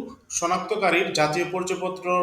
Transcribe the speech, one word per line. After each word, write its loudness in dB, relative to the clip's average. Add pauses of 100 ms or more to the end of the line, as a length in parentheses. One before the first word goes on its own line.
(300)
শনাক্তকারীর 2
জাতীয় 2
পরিচয়পত্র -4 (160)